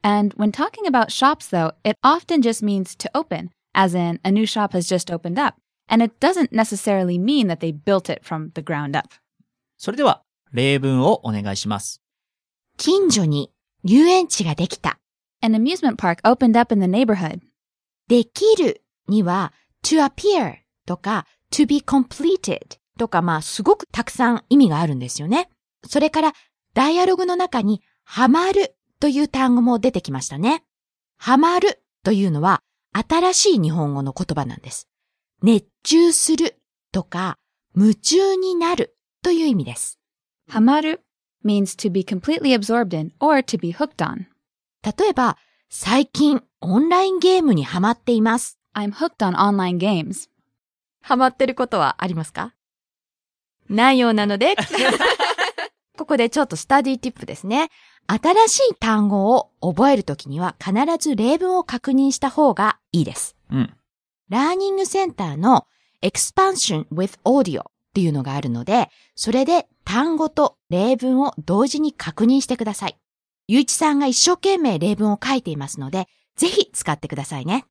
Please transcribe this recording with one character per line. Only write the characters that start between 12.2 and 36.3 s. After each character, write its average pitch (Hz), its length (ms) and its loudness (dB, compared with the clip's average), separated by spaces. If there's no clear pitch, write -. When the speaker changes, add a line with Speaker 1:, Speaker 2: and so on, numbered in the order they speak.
Speaker 3:
近 370 340 2
所 214 140 2
に 147 260 -2
遊 247 240 6
園 359 220 4
地 - 160 -4
が 156 100 -2
で 170 140 -2
き - 80 -10
た。 - 220 -6
Speaker 1:
An 226 120 0
amusement 247 440 0
park 170 260 -2
opened 233 360 4
up 233 140 2
in 202 80 2
the 185 60 2
neighborhood. 185 540 0
Speaker 3:
で 240 180 4
き - 200 -6
る 226 200 -2
に 208 140 2
は 175 300 -2
to 311 220 2
appear 294 540 -2
と 180 100 -6
か 202 300 -4
to 294 120 4
be 285 140 0
completed - 1000 -2
と 233 100 -4
か、 170 140 0
ま 170 140 -2
あ、 156 60 -6
す - 200 -8
ご 392 140 4
く - 160 -14
た - 120 -4
く - 60 -10
さ 240 220 0
ん - 160 -4
意 269 80 4
味 269 120 6
が 156 120 0
あ 170 60 0
る 147 80 -2
ん 131 40 -6
で 123 100 -10
す - 140 -10
よ 156 60 -8
ね。 320 200 -2
そ 294 140 0
れ 311 100 2
か 320 100 -2
ら、 311 120 0
ダ 269 160 2
イ 349 100 2
ア 370 60 4
ロ 370 100 2
グ 370 100 -2
の 359 100 -2
中 359 260 -2
に、 202 200 -2
ハ 247 240 0
マ 339 240 4
る 392 220 0
と 294 80 2
い 277 140 0
う 294 60 0
単 262 260 0
語 240 80 2
も 240 160 2
出 208 140 0
て 180 100 -4
き 139 100 -10
ま 131 80 -6
し - 80 -10
た 139 100 -10
ね。 247 260 -2
ハ 233 200 2
マ 339 220 4
る 392 240 0
と 196 100 0
い 196 140 2
う 180 40 0
の 147 100 -2
は、 175 200 2
新 339 420 0
し 403 220 4
い - 40 2
日 160 100 0
本 151 240 -2
語 139 80 -4
の 135 100 -6
言 - 220 -8
葉 143 100 -4
な 120 120 -10
ん - 40 -20
で 131 100 -20
す。 - 180 -14
熱 214 240 4
中 330 300 4
す - 240 0